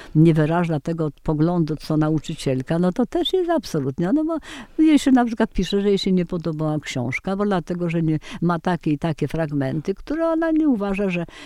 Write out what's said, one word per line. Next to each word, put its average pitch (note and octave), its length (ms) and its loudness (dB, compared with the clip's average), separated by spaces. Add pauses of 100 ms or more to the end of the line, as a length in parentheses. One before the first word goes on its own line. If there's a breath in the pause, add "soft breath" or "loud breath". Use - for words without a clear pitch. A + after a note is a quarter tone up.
(160 loud breath)
nie D#3+ 180 8
wyraża D#3+ 460 2
tego E3 300 -4 (140)
poglądu, D#3+ 520 0
co - 220 -4
nauczycielka, D3+ 840 -2
no F3+ 120 2
to A#3+ 140 -2
też - 280 -2
jest F#4 160 0
absolutnie, E3+ 600 -2
ono D4+ 140 2
ma, D#4+ 140 -2 (420 loud breath)
jej D#4 200 6
się C#4 120 2
na B3+ 140 6
przykład A3+ 280 -2
pisze, G3+ 280 0
że G3 60 0
jej G3+ 100 4
się F#3+ 140 0
nie F3+ 140 2
podobała D#3 540 -4
książka, C3 560 -4
bo G3+ 100 -2
dlatego, F3+ 440 -2
że E3 120 0
nie, D#3+ 180 0 (220 loud breath)
ma E3+ 180 0
takie E3+ 320 -2
i D3 60 0
takie D#3 300 -2
fragmenty, D3 680 -4
które D#4+ 340 -4
ona E4 240 0
nie D#4 180 2
uważa, G3+ 400 0
że, F3 160 -2 (200 loud breath)